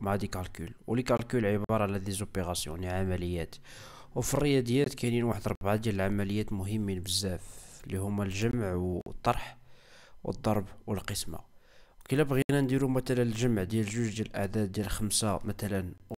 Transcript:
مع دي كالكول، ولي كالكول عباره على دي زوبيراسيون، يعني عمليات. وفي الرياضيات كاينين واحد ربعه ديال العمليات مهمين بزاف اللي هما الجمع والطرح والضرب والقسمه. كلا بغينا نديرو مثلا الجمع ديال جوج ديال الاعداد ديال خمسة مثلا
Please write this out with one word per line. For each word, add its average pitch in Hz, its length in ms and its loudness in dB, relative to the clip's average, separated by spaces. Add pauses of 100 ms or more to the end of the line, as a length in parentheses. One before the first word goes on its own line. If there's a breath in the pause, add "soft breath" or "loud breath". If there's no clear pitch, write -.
مع 98 160 2
دي 98 100 0
كالكول، 92 480 -6 (120)
ولي 120 160 0
كالكول 117 440 2
عباره 104 360 2
على 101 160 0
دي 95 140 -4
زوبيراسيون، 87 680 -4
يعني 90 160 -2
عمليات. 87 580 -2 (580 loud breath)
وفي - 200 0
الرياضيات 139 600 4
كاينين 120 300 2
واحد 107 240 0
ربعه 98 280 2
ديال 110 180 0
العمليات 101 580 0
مهمين 98 480 -2
بزاف 92 840 -6
اللي 95 120 -4
هما 101 260 0
الجمع 101 500 0
والطرح - 840 -2 (680 loud breath)
والضرب 107 420 0 (200)
والقسمه. - 680 -6 (560 soft breath)
كلا 135 120 4
بغينا 139 380 4
نديرو 131 280 4
مثلا 127 340 2
الجمع 117 400 4
ديال 107 240 2
جوج 107 300 0
ديال 110 100 0
الاعداد 101 460 0
ديال 101 180 0
خمسة 104 540 0
مثلا 95 480 -2 (260)